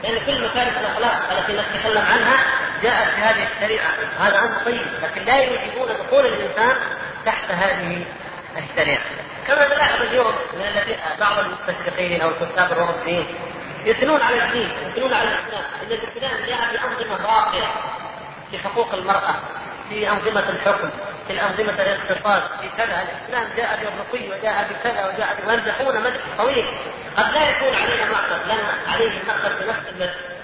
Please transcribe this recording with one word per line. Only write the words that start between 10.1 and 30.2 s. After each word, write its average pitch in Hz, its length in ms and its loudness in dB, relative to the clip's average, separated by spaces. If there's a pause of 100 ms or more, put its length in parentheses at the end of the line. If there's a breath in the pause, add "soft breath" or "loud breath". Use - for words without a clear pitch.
من 170 80 -6
الذي 208 360 -2 (220)
بعض 208 200 4
المستشرقين 180 840 -2
أو 165 80 4
الكتاب 170 420 0
الأوروبيين 170 640 0 (500)
يثنون 254 360 4
على 240 220 4
الدين، 214 280 0 (160)
يثنون 247 260 0
على 220 160 2
الإسلام، 214 340 -4 (180)
إن 220 100 -6
الإسلام 226 560 -4
جاء 233 120 -2 (120)
بأنظمة 226 640 0
راقية - 320 2 (840)
في 196 60 -8
حقوق 202 360 0
المرأة، 190 420 2 (540)
في 208 200 -2
أنظمة 208 400 2
الحكم، 196 400 0 (380)
في 190 60 -6
الأنظمة 190 480 0
الاقتصاد، 196 640 2 (180)
في - 160 -8
كذا. 190 260 0
الإسلام 226 540 -4
جاء 214 220 0
بالرقي 208 480 -6
وجاء 208 420 0
بكذا 202 440 -2
وجاء 202 220 0
ب-، 202 120 -4
ويمدحون 226 540 2
مدح 247 200 -2 (160)
طويل. 247 280 2 (520)
قد 220 160 4
لا 294 160 4
يكون 262 260 2
علينا 220 360 0
معقد، - 340 0
لنا - 480 -2
عليه 226 280 2
المعقد 202 380 0
بنفس 196 300 -4
المدح 185 240 -4 (300)